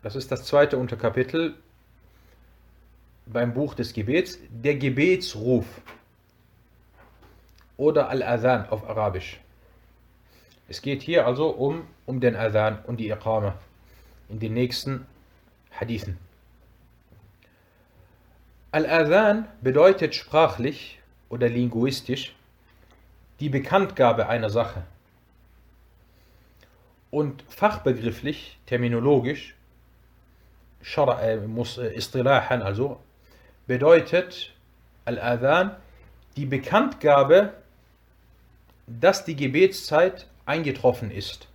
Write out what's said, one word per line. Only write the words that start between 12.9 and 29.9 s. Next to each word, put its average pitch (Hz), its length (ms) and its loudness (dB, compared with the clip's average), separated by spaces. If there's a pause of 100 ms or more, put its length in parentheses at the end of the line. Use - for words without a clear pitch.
die 107 120 -6
Iqama 104 460 -2 (720)
in 107 120 -12
den 110 140 -6
nächsten 127 520 -4 (680)
Hadithen. 101 460 -8 (2500)
Al-Adhan 165 760 4 (140)
bedeutet 151 540 4
sprachlich - 840 0 (300)
oder 120 180 0
linguistisch 123 880 -2 (1040)
die 143 100 -4
Bekanntgabe 135 800 2
einer 110 220 -2
Sache. 101 340 -2 (2250)
Und 147 380 -4
fachbegrifflich, 135 1160 -4
terminologisch, 123 880 0 (1300)